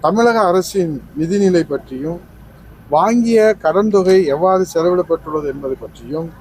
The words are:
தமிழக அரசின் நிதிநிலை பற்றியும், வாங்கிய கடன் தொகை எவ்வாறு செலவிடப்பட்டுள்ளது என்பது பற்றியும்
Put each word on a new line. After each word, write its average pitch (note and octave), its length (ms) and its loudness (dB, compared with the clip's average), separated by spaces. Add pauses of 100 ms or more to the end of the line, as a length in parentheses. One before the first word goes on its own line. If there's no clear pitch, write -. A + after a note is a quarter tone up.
தமிழக A3+ 300 2 (120)
அரசின் F3 460 -2 (240)
நிதிநிலை F3+ 440 0 (100)
பற்றியும், C#3+ 460 -10 (760)
வாங்கிய A3+ 440 2 (260)
கடன் G3 300 0
தொகை F#3+ 220 4 (180)
எவ்வாறு F#3 280 2 (100)
செலவிடப்பட்டுள்ளது E3 800 -2
என்பது C3+ 220 -6 (100)
பற்றியும் C#3+ 420 -10 (120)